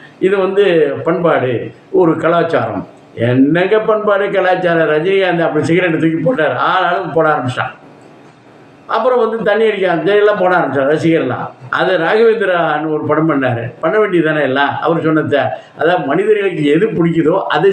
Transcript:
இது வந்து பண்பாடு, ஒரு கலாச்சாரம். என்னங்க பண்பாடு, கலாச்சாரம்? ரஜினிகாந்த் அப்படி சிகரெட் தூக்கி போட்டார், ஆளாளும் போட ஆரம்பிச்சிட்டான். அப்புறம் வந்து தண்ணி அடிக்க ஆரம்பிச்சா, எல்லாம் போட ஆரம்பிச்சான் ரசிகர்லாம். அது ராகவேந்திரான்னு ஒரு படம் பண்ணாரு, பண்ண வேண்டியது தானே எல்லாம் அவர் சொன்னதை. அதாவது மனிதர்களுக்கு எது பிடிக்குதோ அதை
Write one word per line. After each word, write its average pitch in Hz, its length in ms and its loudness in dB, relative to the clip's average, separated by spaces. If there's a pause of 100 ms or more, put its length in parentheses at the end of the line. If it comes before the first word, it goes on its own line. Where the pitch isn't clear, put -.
(180)
இது 190 180 2
வந்து 185 580 2 (100)
பண்பாடு, 139 680 -2 (180)
ஒரு 165 260 2
கலாச்சாரம். 139 720 -2 (280)
என்னங்க 147 640 2
பண்பாடு, 208 520 0
கலாச்சாரம்? 175 580 0
ரஜினிகாந்த் 170 520 0
அப்படி 151 240 0
சிகரெட் 170 280 2
தூக்கி 156 160 0
போட்டார், 156 480 0
ஆளாளும் 175 560 -2
போட 160 160 2
ஆரம்பிச்சிட்டான். 131 420 -2 (1160)
அப்புறம் 247 420 0
வந்து 214 160 -6
தண்ணி 214 220 2
அடிக்க 185 280 0
ஆரம்பிச்சா, 170 220 0
எல்லாம் 208 220 2
போட 180 180 2
ஆரம்பிச்சான் 139 320 0
ரசிகர்லாம். 151 580 0 (240)
அது 175 280 0
ராகவேந்திரான்னு 175 920 0
ஒரு 151 140 -4
படம் 156 240 0
பண்ணாரு, 120 500 -2
பண்ண 202 180 0
வேண்டியது 180 300 0
தானே 151 140 0
எல்லாம் 135 380 -2
அவர் 160 220 -2
சொன்னதை. 143 380 0 (380)
அதாவது 160 280 0
மனிதர்களுக்கு 190 580 0
எது 156 220 2
பிடிக்குதோ 165 640 0
அதை 175 240 2